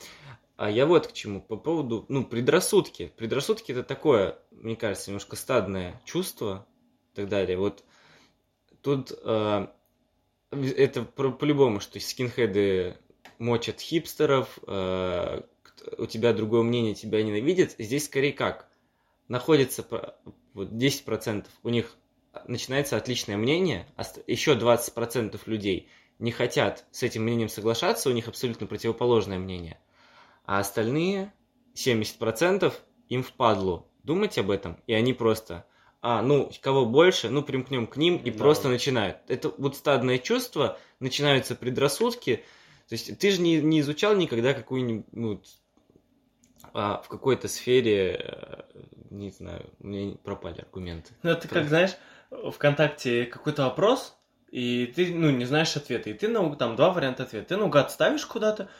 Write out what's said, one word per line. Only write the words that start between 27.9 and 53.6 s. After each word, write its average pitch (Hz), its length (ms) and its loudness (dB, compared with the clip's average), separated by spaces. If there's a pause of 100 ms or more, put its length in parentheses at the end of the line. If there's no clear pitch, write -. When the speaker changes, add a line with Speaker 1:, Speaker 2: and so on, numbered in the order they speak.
Speaker 1:
у 127 40 4
них 117 140 -2
абсолютно 113 400 -6
противоположное 110 720 0
мнение. 90 400 -10 (680)
А 98 140 0
остальные 170 720 -2 (420)
семьдесят 113 420 0
процентов 170 640 0 (260)
им 127 140 -2
впадлу 98 640 0 (160)
думать 190 360 0
об 104 120 0
этом, 90 360 -4
и 113 80 0
они 120 180 4
просто, 110 540 -2 (360)
а, 117 200 2
ну, 135 280 4 (120)
кого 135 240 2
больше, 151 440 6
ну, 143 120 0
примкнем 131 440 -4
к - 100 -12
ним, 170 200 2
и - 140 -4
Speaker 2:
Да. 107 80 -6
Speaker 1:
просто 147 300 4
начинают. 117 500 0 (100)
Это 127 300 -2
вот 135 180 -2
стадное 131 420 2
чувство, 170 600 -2 (220)
начинаются 131 540 2
предрассудки. 135 920 0 (440)
То 113 60 -8
есть 113 240 -10
ты 202 120 2
же 185 100 2
не, 165 200 4
не 156 200 4
изучал 147 360 2
никогда 135 380 2
какую-нибудь, 123 580 -4
ну, 107 280 -6 (1300)
а, 104 300 -4
в - 60 -20
какой-то 107 400 -2
сфере, 110 720 2
э, - 440 -14 (480)
не 101 200 -10
знаю, 87 400 -14 (100)
у - 60 -18
меня 98 360 -6
пропали 90 380 -10
аргументы. 87 640 -12
Speaker 2:
Ну, 170 80 0
это 160 120 -2
как, 160 80 -14
Speaker 1:
Просто. 151 180 0
Speaker 2:
знаешь, 175 220 4 (640)
ВКонтакте 143 720 2
какой-то 147 380 -4